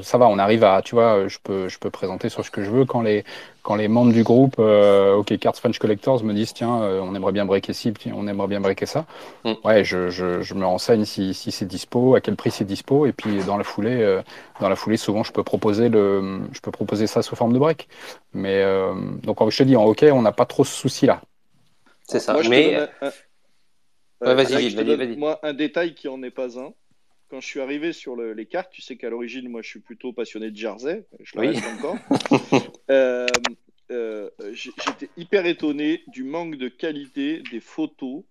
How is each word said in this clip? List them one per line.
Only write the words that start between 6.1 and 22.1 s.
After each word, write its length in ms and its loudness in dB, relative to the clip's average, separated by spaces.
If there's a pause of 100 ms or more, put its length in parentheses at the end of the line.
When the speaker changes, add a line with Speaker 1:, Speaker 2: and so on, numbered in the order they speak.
Speaker 1:
me 80 -2
disent, « 220 -2
Tiens, 280 -2
euh, 200 -2
on 120 -6
aimerait 180 -2
bien 120 0
breaker 300 0
ci, 180 -4
puis 220 -10
on 120 -6
aimerait 220 -4
bien 120 -4
breaker 260 0
ça. » 180 -4 (400)
Speaker 2:
Mm. 80 0 (120)
Speaker 1:
Ouais, 200 6
je, 240 -2
je, 320 -2
je 140 -8
me 100 -2
renseigne 400 2
si, 300 -4
si 180 -8
c'est 140 -6
dispo, 480 2
à 80 4
quel 140 -4
prix 140 -2
c'est 140 -6
dispo, 400 0
et 80 2
puis 340 -4
dans 120 -2
la 60 -4
foulée, 360 -4
euh, 220 2 (380)
dans 100 0
la 60 0
foulée, 200 -2
souvent, 280 -2
je 80 -8
peux 100 -2
proposer 480 0
le, 500 2 (120)
je 80 -18
peux 100 -10
proposer 360 -2
ça 140 0
sous 160 -6
forme 160 2
de 60 4
break. 300 0 (440)
Mais, 300 0
euh, 320 0 (280)
donc, 160 -4 (120)
je 80 -6
te 40 6
dis, 140 6
en 100 6
hockey, 240 6
on 120 4
n'a 100 4
pas 140 2
trop 180 2
ce 100 -2
souci-là. 460 2 (880)
Speaker 2:
C'est 120 -2